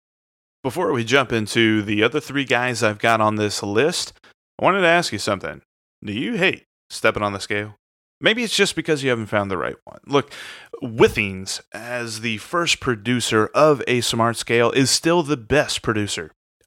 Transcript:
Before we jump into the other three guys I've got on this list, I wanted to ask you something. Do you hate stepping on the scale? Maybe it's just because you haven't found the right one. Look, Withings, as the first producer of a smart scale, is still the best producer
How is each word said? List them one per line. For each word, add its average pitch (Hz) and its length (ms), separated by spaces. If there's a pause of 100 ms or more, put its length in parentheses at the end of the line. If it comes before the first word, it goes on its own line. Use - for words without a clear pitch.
(640)
Before 156 280
we 123 120
jump 123 280
into 110 500
the 104 220
other 127 160
three 139 260
guys 120 380
I've 107 160
got 117 200
on 107 180
this 104 260
list, 113 500 (460)
I - 40
wanted 185 180
to 170 60
ask 170 240
you 104 80
something. 85 420 (440)
Do 101 80
you 185 200
hate 180 320 (260)
stepping 113 320
on 101 100
the 98 60
scale? 104 360 (440)
Maybe 226 240
it's 208 120
just 196 200
because 156 280
you 131 80
haven't 113 160
found 101 240
the 90 80
right 60 240
one. - 240
Look, 139 240 (500)
Withings, 110 800 (100)
as 117 500
the 110 180
first 170 400
producer 113 720
of 143 340
a 123 140
smart 113 360
scale, 117 340
is 131 180
still 170 320
the 143 160
best 127 460
producer 104 480 (360)